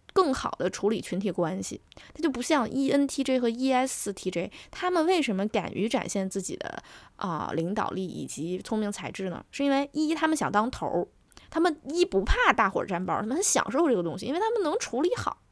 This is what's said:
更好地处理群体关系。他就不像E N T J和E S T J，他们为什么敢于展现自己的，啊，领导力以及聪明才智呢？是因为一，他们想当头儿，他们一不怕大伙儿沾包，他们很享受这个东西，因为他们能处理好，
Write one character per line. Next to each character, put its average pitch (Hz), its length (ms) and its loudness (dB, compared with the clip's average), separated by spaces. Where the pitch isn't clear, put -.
更 311 220 4
好 - 240 -2
地 185 120 0
处 202 200 0
理 226 100 0
群 - 180 -4
体 196 140 -2
关 180 320 -2
系。 - 160 -8
他 - 80 2
就 330 80 8
不 247 120 -2
像 254 280 2
E 269 220 2
N 285 160 4
T 269 160 -2
J 254 160 2
和 247 80 2
E 254 240 0
S 254 400 0
T 185 180 -4
J， 175 220 -4
他 359 220 -2
们 330 140 4
为 349 160 4
什 240 120 0
么 190 140 0
敢 196 240 -2
于 208 160 -2
展 233 220 -2
现 190 180 -2
自 190 140 -4
己 170 160 -8
的， - 240 -10
啊， 165 360 -4
领 165 200 -2
导 - 180 -2
力 190 120 -4
以 156 220 -8
及 175 340 -6
聪 214 200 -4
明 208 120 -2
才 - 200 -8
智 190 180 -6
呢？ - 220 -10
是 - 120 -4
因 285 60 2
为 277 240 2
一， 311 220 0
他 311 120 0
们 311 80 2
想 151 160 -2
当 214 200 2
头 - 160 -6
儿， - 200 0
他 330 80 -2
们 330 200 2
一 349 100 4
不 196 200 2
怕 480 280 4
大 208 160 4
伙 - 140 0
儿 - 60 -2
沾 185 160 -2
包， 175 160 0
他 214 80 -4
们 247 80 -2
很 370 80 0
享 - 280 2
受 302 160 2
这 254 80 4
个 180 60 2
东 170 160 -2
西， 185 80 -8
因 269 80 -2
为 339 60 0
他 440 100 0
们 440 140 0
能 330 160 0
处 262 240 -2
理 480 120 0
好， - 220 -4